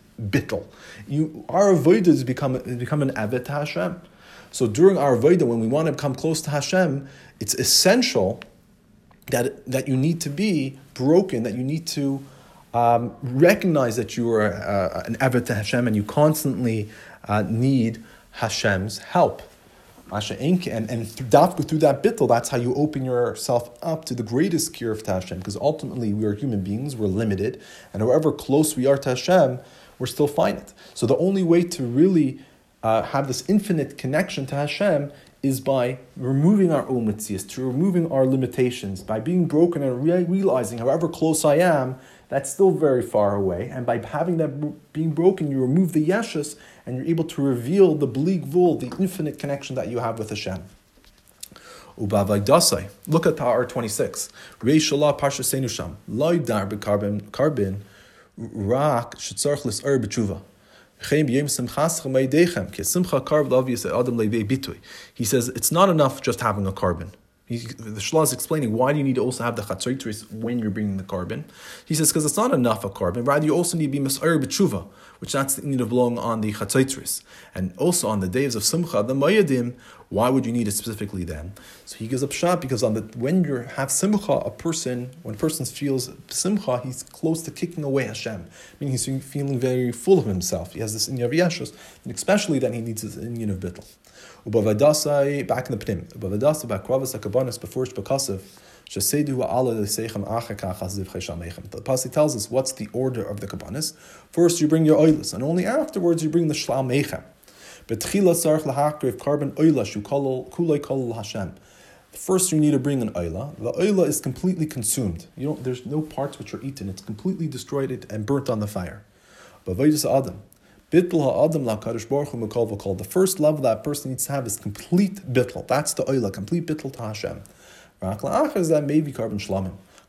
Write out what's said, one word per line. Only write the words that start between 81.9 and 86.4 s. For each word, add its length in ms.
he 100
gives 160
a 60
pshat, 320
because 220
on 120
the, 80
when 260
you 120
have 340
Simcha, 420
a 180
person, 600
when 120
a 40
person 280
feels 440
Simcha, 500